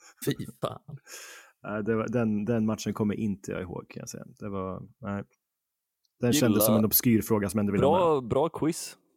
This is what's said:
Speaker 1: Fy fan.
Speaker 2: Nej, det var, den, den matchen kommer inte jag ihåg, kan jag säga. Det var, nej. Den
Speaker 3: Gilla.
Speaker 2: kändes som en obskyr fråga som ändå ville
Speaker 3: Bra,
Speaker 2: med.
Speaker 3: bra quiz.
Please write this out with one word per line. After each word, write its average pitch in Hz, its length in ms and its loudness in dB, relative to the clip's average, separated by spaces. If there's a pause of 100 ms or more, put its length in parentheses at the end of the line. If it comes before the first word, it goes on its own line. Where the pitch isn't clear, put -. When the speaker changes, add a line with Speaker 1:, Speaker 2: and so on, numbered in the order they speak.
(260)
Speaker 1:
Fy 139 60 0 (300)
fan. - 180 -6 (840)
Speaker 2:
Nej, 104 200 -6
det 110 120 0
var, 110 120 0
den, 110 380 0
den 113 200 0
matchen 107 280 -2
kommer 104 220 0
inte 101 360 -4
jag 87 100 -6
ihåg, - 280 -10
kan - 100 -16
jag - 100 -12
säga. - 140 -14 (160)
Det 107 100 -10
var, 95 320 -6 (200)
nej. 101 220 -6 (960)
Den 120 120 2
Speaker 3:
Gilla. 101 80 4
Speaker 2:
kändes 107 260 4
som 110 100 4
en 110 100 4
obskyr 110 360 4
fråga 101 280 0
som 107 100 0
ändå 104 120 2
ville 98 100 2
Speaker 3:
Bra, 156 400 4
Speaker 2:
med. 117 80 -6
Speaker 3:
bra 139 200 2
quiz. - 480 -4 (200)